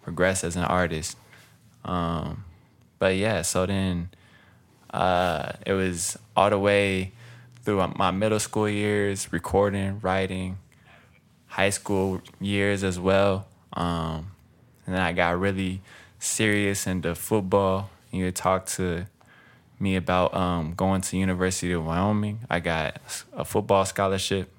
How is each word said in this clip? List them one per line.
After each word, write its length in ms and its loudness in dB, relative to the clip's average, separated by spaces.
progress 420 2
as 120 -2
an 80 0
artist. 520 0
Um, 600 -4
but 180 4
yeah, 260 0
so 240 0
then, 440 0
uh, 580 0
it 60 0
was 440 -2
all 140 6
the 80 2
way 540 2
through 220 2
my 140 2
middle 300 0
school 280 -2
years, 640 -2
recording, 680 0
writing, 580 -2
high 220 2
school 500 0
years 440 0
as 160 0
well. 460 4
Um, 600 -2
and 100 -4
then 80 0
I 100 0
got 260 0
really 420 -2
serious 680 0
into 280 -2
football. 720 0
You 160 -4
had 100 -4
talked 400 0
to 300 -4
me 180 0
about, 380 2
um, 400 0
going 260 2
to 160 -4
University 560 0
of 120 -2
Wyoming. 560 0
I 100 0
got 400 -2
a 120 -6
football 400 2
scholarship. 760 0